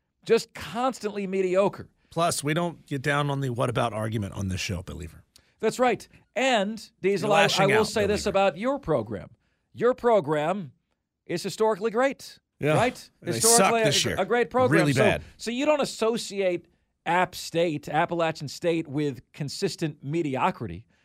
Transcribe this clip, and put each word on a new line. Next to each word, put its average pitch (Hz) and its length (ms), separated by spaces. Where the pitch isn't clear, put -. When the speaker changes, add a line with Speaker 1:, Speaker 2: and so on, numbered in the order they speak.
Speaker 1:
Just - 300
constantly 208 720
mediocre. 185 600
Speaker 2:
Plus, 165 340
we 151 120
don't 175 320
get 135 160
down 143 260
on 139 120
the 135 100
what 123 180
about 117 240
argument 107 400
on 98 140
this 92 120
show, 85 220
believer. 78 420
Speaker 1:
That's 220 200
right. 247 280
And, 226 420
Diesel, 196 280
Speaker 2:
You're 202 60
Speaker 1:
I, 202 40
I - 40
Speaker 2:
lashing - 260
Speaker 1:
will 440 100
Speaker 2:
out, 427 80
Speaker 1:
say 214 180
this 208 200
Speaker 2:
believer. 214 40
Speaker 1:
about 196 280
your 254 200
program. 113 540
Your 240 220
program 165 760
is 165 160
historically 214 480
great, 247 480
Speaker 2:
Yeah. 151 160
Speaker 1:
right? 240 340
Speaker 2:
And - 80
they 120 40
Speaker 1:
Historically 196 460
Speaker 2:
suck 220 60
this - 200
Speaker 1:
a, 113 40
Speaker 2:
year. - 100
Speaker 1:
a 196 60
great 233 260
program. 240 300
Speaker 2:
Really 147 120
Speaker 1:
So, - 80
Speaker 2:
bad. 90 220
Speaker 1:
so - 120
you 247 160
don't 302 160
associate 196 880
App 175 260
State, 165 560
Appalachian 160 580
State, 165 400
with 143 340
consistent - 680
mediocrity, 135 840